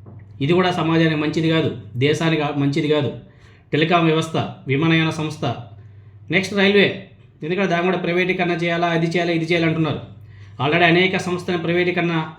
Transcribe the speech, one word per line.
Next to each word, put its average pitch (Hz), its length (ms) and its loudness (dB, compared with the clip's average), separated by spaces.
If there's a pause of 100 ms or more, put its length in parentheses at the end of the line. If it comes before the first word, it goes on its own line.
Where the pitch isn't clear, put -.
(420)
ఇది 147 120 0
కూడా 180 180 2
సమాజానికి 160 500 0
మంచిది 160 280 0
కాదు, 160 220 2 (240)
దేశానికి 151 480 0 (160)
మంచిది 143 300 0
కాదు. 147 200 2 (600)
టెలికాం 165 360 2
వ్యవస్థ, 160 320 0 (300)
విమానయాన 160 420 2
సంస్థ, 151 340 -6 (880)
నెక్స్ట్ 190 220 0
రైల్వే. 196 340 4 (540)
ఎందుకంటే 180 300 -2
దాన్ని 175 160 0
కూడా 180 140 0
ప్రైవేటీకరణ 180 600 0
చేయాలా, 170 260 0
అది 165 200 0
చేయాలా, 170 260 0
ఇది 160 120 -2
చేయాలి 165 220 0
అంటున్నారు. 156 340 -2 (580)
Already 160 260 2
అనేక 185 320 4
సంస్థలను 175 460 -4
ప్రైవేటీకరణ 170 520 0 (240)